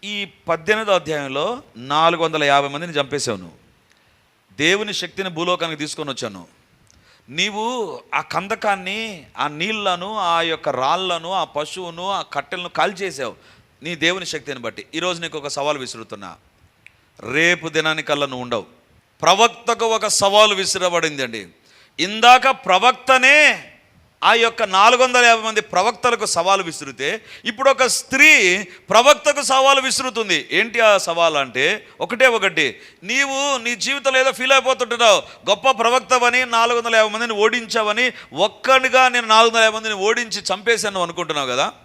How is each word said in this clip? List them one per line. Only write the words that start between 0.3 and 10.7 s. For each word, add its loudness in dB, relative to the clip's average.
పద్దెనిమిదో 0
అధ్యాయంలో, -4
"నాలుగు 0
వందల -2
యాభై 4
మందిని -10
చంపేశావు -4
నువ్వు, -18
దేవుని 0
శక్తిని -8
భూలోకానికి -4
తీసుకొని -10
వచ్చాను, -10
నీవు -6
ఆ -2
కందకాన్ని, -6
ఆ -4
నీళ్లను, -6
ఆ 0
యొక్క -4
రాళ్లను, -4